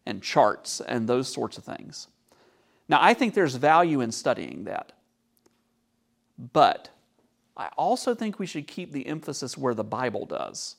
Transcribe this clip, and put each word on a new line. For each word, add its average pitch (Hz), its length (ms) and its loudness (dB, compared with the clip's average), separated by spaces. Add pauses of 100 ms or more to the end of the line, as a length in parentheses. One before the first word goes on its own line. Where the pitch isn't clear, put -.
and 98 160 -8
charts - 580 2
and 113 260 -4
those 127 240 0
sorts 117 280 -6
of - 60 -20
things. - 440 -14 (800)
Now, 143 140 4
I 190 100 8
think 233 220 2
there's 151 220 2
value 156 440 4
in 120 100 -2
studying 95 540 -4
that. - 280 -10 (1600)
But 127 340 6 (680)
I 95 220 -10
also 233 380 0
think 220 240 -6
we 190 80 -6
should 147 200 -8
keep 175 260 -12
the 143 140 -6
emphasis 143 520 -8
where 131 160 0
the 107 100 -4
Bible 110 400 -4
does. - 540 -8